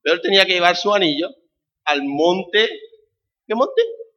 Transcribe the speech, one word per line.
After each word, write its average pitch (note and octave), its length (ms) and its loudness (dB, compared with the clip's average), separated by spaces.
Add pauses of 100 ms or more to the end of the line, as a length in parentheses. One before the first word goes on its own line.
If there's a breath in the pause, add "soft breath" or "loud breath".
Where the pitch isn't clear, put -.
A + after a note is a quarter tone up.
Pero D3+ 140 2
él F3 60 -10
tenía G3 240 2
que F#3 80 -2
llevar F3 220 2
su G3+ 180 0
anillo E3+ 360 0 (560)
al C#3+ 180 -2
monte. F3 680 0 (760)
¿Qué G#3+ 100 -6
monte? G#4+ 260 0 (360)